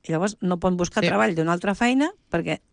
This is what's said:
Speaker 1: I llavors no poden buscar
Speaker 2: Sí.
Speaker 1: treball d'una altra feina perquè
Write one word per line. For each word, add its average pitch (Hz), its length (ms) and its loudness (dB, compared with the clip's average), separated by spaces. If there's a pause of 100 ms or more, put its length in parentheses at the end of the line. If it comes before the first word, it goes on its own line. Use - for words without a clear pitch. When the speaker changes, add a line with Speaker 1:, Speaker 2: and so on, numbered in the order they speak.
Speaker 1:
I 160 100 -2
llavors 190 260 -2
no 180 160 0
poden 180 240 0
buscar 180 240 0
Speaker 2:
Sí. 170 60 2
Speaker 1:
treball 202 260 2
d'una 160 160 0
altra 185 220 -2
feina 262 360 2 (200)
perquè 156 300 -2 (120)